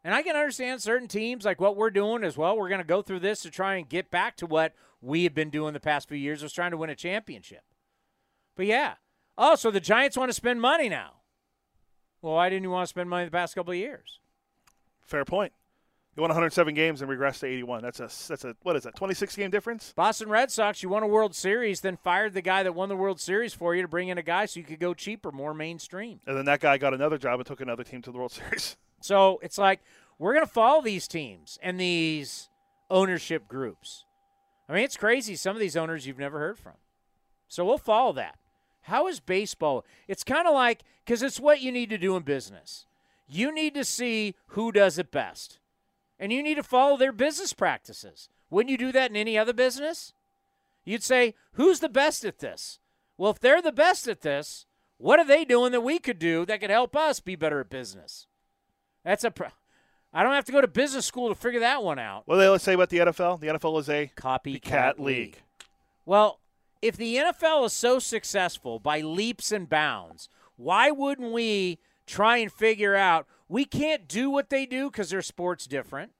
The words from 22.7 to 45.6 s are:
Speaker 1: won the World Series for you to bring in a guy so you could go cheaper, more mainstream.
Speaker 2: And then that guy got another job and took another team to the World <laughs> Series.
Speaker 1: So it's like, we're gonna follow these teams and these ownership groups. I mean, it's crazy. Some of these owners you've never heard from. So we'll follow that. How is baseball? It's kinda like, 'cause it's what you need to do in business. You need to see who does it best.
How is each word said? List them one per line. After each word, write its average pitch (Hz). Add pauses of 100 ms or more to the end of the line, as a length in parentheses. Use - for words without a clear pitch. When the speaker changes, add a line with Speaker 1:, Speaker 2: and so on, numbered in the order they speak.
Speaker 1:
won 185
the 196
World 190
Series 208
for 170
you 180
to 180
bring 175
in 180
a 170
guy 175
so -
you 165
could 156
go 180
cheaper, 202
more 139
mainstream. 170
Speaker 2:
And 135
then 135
that 143
guy 143
got 135
another 147
job 123
and 127
took 131
another 123
team 123
to 127
the 120
World 123
<laughs> -
Series. - (240)
Speaker 1:
So 190
it's -
like, 190 (380)
we're 208
gonna 311
follow 254
these 208
teams 104
and 180
these 160 (420)
ownership 185
groups. - (640)
I 143
mean, 196
it's 269
crazy. 214
Some 190
of 226
these 180
owners 160
you've 131
never 143
heard 175
from. - (760)
So 175
we'll 240
follow 226
that. 101 (460)
How 262
is 320
baseball? 165 (240)
It's 196
kinda 320
like, 247 (240)
'cause 233
it's 269
what 294
you 254
need 240
to 214
do 185
in 175
business. 123 (420)
You 202
need 311
to 285
see 220 (120)
who 226
does 190
it 170
best. - (600)